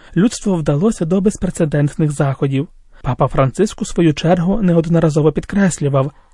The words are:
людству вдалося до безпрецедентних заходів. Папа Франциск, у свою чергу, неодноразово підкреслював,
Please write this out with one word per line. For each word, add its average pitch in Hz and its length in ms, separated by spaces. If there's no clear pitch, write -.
людству 190 400
вдалося 165 500
до 185 160
безпрецедентних 156 920
заходів. 139 560
Папа 131 240
Франциск, - 540
у 160 40
свою 165 280
чергу, 175 480
неодноразово 165 720
підкреслював, 147 800